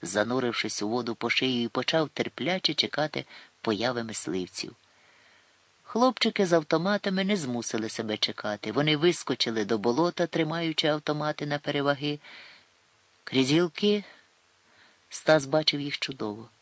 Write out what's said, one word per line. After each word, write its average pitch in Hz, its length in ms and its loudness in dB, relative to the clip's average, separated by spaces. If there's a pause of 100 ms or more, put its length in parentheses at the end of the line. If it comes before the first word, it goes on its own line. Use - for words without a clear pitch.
занурившись 117 800 -2
у 104 80 -2
воду 117 260 -2
по 117 140 -4
шию, 127 340 0
і 117 40 -2
почав 139 420 0
терпляче 131 640 -2
чекати 139 520 -2 (360)
появи 117 420 0
мисливців. - 720 -4 (1080)
Хлопчики 226 600 2
з 170 80 2
автоматами 185 720 2
не 202 140 2
змусили 120 520 -2
себе 107 280 -4
чекати. 107 540 -4
Вони 147 260 2
вискочили 131 680 0
до 110 120 2
болота, 151 500 2
тримаючи 160 600 0
автомати 151 580 -2
на 147 140 -2
переваги. 143 600 -2 (1040)
Крізь 131 280 2
гілки 196 520 2 (1040)
Стас 156 360 2
бачив 147 360 0
їх 143 180 -6
чудово. 113 500 -8 (120)